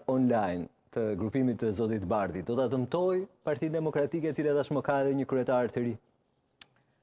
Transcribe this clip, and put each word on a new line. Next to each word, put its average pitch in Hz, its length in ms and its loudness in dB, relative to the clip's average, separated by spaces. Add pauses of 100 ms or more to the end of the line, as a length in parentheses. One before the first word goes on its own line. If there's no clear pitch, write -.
online 113 640 2 (240)
të 107 240 -2
grupimit 113 420 0
të 113 140 0
zotit 107 360 -2
Bardhi, 95 340 0
do 117 140 -2
ta 131 120 2
dëmtoj 180 580 0 (180)
Partinë 151 280 -2
Demokratike, 156 560 0
e 147 40 0
cila 147 220 0
tashmë 143 280 0
ka 139 200 2
edhe 139 120 2
një 135 120 -2
kryetar 123 420 0
të 120 140 -4
ri? 120 160 -4 (1040)